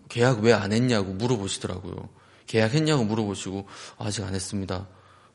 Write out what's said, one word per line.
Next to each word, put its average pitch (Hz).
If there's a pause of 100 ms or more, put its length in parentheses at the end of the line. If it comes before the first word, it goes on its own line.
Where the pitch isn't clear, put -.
계약 120
왜 117
안 101
했냐고 110
물어보시더라고요. 98 (380)
계약했냐고 135
물어보시고, 98 (300)
"아직 104
안 95
했습니다." 95 (480)